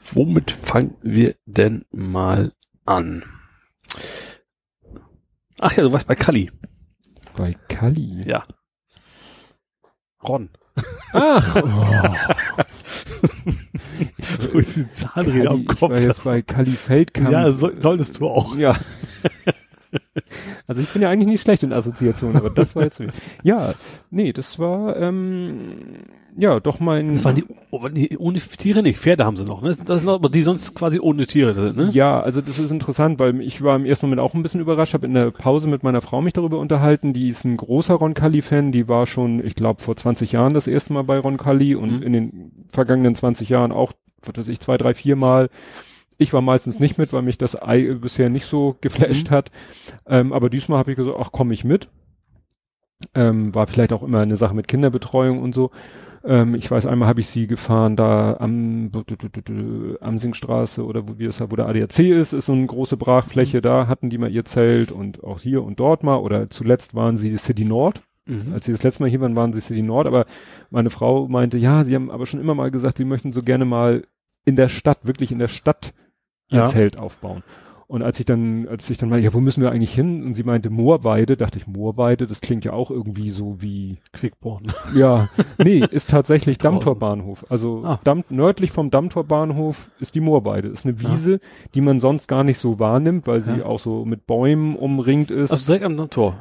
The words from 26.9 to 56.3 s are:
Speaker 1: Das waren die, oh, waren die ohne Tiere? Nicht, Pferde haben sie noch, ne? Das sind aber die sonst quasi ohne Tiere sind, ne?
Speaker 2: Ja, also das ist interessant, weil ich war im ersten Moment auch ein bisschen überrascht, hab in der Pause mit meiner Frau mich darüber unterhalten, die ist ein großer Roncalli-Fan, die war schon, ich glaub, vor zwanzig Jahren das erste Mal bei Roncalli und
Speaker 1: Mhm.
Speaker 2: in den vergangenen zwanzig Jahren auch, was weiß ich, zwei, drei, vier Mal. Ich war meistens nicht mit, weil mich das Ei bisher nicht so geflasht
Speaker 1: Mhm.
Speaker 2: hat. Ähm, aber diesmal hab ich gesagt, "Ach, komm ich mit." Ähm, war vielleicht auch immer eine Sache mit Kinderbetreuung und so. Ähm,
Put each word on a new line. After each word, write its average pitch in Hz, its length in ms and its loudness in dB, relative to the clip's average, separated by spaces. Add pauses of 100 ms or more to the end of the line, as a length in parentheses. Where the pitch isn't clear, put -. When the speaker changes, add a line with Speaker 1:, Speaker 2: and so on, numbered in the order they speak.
Speaker 1:
Das 139 100 0
waren 131 80 4
die, 143 120 2 (260)
oh, 127 100 -6
waren 139 140 -8
die 143 240 0
ohne 175 180 -2
Tiere? 208 460 0
Nicht, 135 160 4
Pferde 156 260 4
haben 107 100 0
sie 95 100 -6
noch, 104 180 -8
ne? 170 200 0
Das 175 180 0
sind 185 80 0
aber 180 200 2
die 156 140 4
sonst 170 320 -2
quasi 170 240 -2
ohne 147 260 2
Tiere 127 300 2
sind, 101 220 -2
ne? 175 140 2
Speaker 2:
Ja, 139 280 4
also 127 220 -2
das 139 180 -8
ist 151 100 -2
interessant, 151 480 0
weil 127 240 2
ich 135 220 -8
war 139 120 4
im 135 100 -2
ersten 139 200 0
Moment 131 160 0
auch 131 140 -2
ein 165 80 -2
bisschen 165 180 -4
überrascht, 160 320 0
hab 135 100 -2
in 127 120 -2
der 120 160 4
Pause 151 360 0
mit 143 140 0
meiner 127 200 2
Frau 131 200 -4
mich 170 120 0
darüber 165 260 -2
unterhalten, 147 540 2
die 123 160 -2
ist 117 140 -8
ein 120 140 0
großer 160 380 2
Roncalli-Fan, 151 760 2
die 120 160 2
war 120 200 2
schon, 120 360 -2
ich 110 120 -6
glaub, 113 260 -2
vor 113 140 -4
zwanzig 120 380 -2
Jahren 123 200 2
das 147 140 0
erste 147 260 -2
Mal 139 100 -2
bei 135 140 2
Roncalli 139 560 2
und 117 240 -2
Speaker 1:
Mhm. 131 60 -6
Speaker 2:
in 120 100 0
den 113 380 -2 (200)
vergangenen 127 440 4
zwanzig 117 340 -2
Jahren 120 220 2
auch, 127 220 -2 (280)
was - 160 -12
weiß 110 120 -8
ich, 113 100 -8
zwei, 127 180 0
drei, 123 160 2
vier 143 220 0
Mal. 131 340 4 (720)
Ich 151 120 2
war 131 80 4
meistens 127 380 0
nicht 147 200 2
mit, 151 140 -2
weil 127 100 0
mich 123 160 -2
das 123 200 -4
Ei 120 360 2
bisher 120 340 -2
nicht 127 160 -2
so 143 360 0
geflasht 143 500 0
Speaker 1:
Mhm. 147 40 4
Speaker 2:
hat. - 160 0 (540)
Ähm, 131 280 2
aber 120 180 2
diesmal 139 260 -2
hab 131 120 0
ich 131 80 -4
gesagt, 127 220 -4
"Ach, 120 120 -6
komm 123 200 0
ich 110 120 -4
mit." 139 240 0 (1300)
Ähm, 110 400 0
war 110 100 2
vielleicht 117 280 2
auch 107 100 -4
immer 123 160 0
eine 107 160 2
Sache 101 180 0
mit 107 140 -4
Kinderbetreuung 131 760 0
und 123 140 -6
so. 127 160 0 (540)
Ähm, 120 280 4